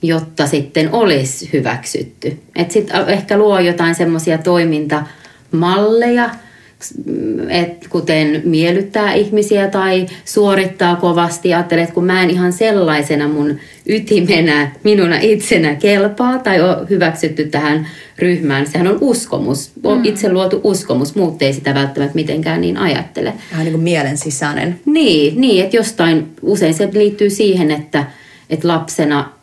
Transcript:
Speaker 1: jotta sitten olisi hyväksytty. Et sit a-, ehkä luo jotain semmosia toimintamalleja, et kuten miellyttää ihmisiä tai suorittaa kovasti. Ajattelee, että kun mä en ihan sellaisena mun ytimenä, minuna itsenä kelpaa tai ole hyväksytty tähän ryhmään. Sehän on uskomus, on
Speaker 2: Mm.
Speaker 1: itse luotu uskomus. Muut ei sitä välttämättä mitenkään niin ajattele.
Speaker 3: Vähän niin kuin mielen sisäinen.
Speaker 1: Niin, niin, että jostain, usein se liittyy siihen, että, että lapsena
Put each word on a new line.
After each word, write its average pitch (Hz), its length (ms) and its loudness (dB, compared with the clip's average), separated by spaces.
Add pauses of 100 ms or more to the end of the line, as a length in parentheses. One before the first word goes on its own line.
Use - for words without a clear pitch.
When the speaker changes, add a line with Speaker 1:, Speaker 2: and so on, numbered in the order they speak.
Speaker 1:
jotta 160 460 -2
sitten 151 460 -2
olisi 160 600 0
hyväksytty. - 840 -6 (160)
Et 175 160 -2
sit 208 240 0
a-, 185 120 0
ehkä 202 300 0
luo 202 220 4
jotain 175 360 2
semmosia 165 420 0
toimintamalleja, 175 1900 0 (1200)
et - 400 -4
kuten 156 560 0
miellyttää 185 680 0
ihmisiä 202 540 2
tai 190 380 0 (200)
suorittaa 196 680 2
kovasti. 175 580 0
Ajattelee, 170 300 0
että 170 100 -4
kun 180 120 0
mä 185 180 2
en 175 60 2
ihan 180 240 0
sellaisena 156 760 0
mun 147 300 -2 (280)
ytimenä, 175 840 2 (120)
minuna 185 380 4
itsenä 202 540 2
kelpaa 208 640 0
tai 196 220 2
ole 180 160 2 (120)
hyväksytty 160 560 0
tähän 151 420 -2 (320)
ryhmään. 147 480 0
Sehän 175 200 0
on 208 140 2
uskomus, - 720 -2 (120)
on 208 140 2
Speaker 2:
Mm. 240 80 2
Speaker 1:
itse 202 280 0
luotu 185 300 0
uskomus. 143 520 -2
Muut 180 260 0
ei 139 120 0
sitä 139 200 -4
välttämättä 139 420 -2
mitenkään 160 460 -2
niin 175 160 0
ajattele. 185 560 -2 (180)
Speaker 3:
Vähän 160 140 -2
niin 165 80 -2
kuin 160 100 0
mielen 147 340 0
sisäinen. 156 680 -4
Speaker 1:
Niin, 214 560 2
niin, 208 220 4
että 196 140 0
jostain, 165 500 0 (140)
usein 170 320 2
se 190 200 0
liittyy 208 360 2
siihen, 190 420 2
että, 147 340 -4 (440)
että 160 180 -2
lapsena 151 640 0 (140)